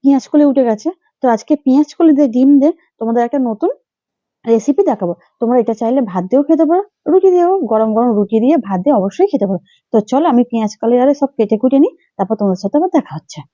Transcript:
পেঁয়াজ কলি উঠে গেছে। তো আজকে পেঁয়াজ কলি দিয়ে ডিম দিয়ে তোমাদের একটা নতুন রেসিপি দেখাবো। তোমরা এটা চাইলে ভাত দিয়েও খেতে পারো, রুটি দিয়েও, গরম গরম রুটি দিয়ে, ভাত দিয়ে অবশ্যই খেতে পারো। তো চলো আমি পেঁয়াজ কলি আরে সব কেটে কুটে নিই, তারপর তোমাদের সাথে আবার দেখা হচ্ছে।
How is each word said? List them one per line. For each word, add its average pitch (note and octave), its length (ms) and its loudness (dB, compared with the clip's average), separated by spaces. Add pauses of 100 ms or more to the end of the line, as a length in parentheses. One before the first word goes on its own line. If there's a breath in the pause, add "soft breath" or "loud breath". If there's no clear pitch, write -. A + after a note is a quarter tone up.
পেঁয়াজ C4+ 280 0
কলি D4 220 2
উঠে C4 140 2
গেছে। A3 240 -2 (340)
তো - 60 -12
আজকে A#3+ 240 -2 (120)
পেঁয়াজ C4+ 300 2
কলি D#4+ 200 2
দিয়ে C#4 180 2
ডিম B3+ 260 2
দিয়ে C#4+ 140 2 (240)
তোমাদের A3+ 280 -2
একটা A#3+ 140 -4 (100)
নতুন A3+ 220 -4 (720)
রেসিপি A#3 460 0
দেখাবো। F#3+ 220 -4 (280)
তোমরা A#3+ 180 0
এটা A3+ 220 -2
চাইলে B3 200 0 (100)
ভাত F3+ 160 -4
দিয়েও C4+ 220 0
খেতে D#4+ 180 2
পারো, F4 160 0 (280)
রুটি F#4 240 4
দিয়েও, F4 180 2 (180)
গরম A3 240 0
গরম A#3+ 220 0
রুটি G#3 240 0
দিয়ে, C4+ 160 2 (100)
ভাত F#3+ 180 -4
দিয়ে D4 140 2
অবশ্যই G3+ 320 -2
খেতে G#3 180 -2
পারো। F#3 120 -4 (320)
তো - 40 0 (120)
চলো D4 200 0
আমি B3 200 2
পেঁয়াজ A3 300 -4
কলি A3+ 240 -2
আরে C#4 120 2
সব C#4 200 -4
কেটে A3 240 -2
কুটে C4 200 0
নিই, E4+ 140 2 (220 soft breath)
তারপর G3+ 240 -4
তোমাদের G3 240 -4
সাথে G3 160 -8
আবার F#4 160 -2
দেখা C4 200 -2
হচ্ছে। - 260 -14 (140)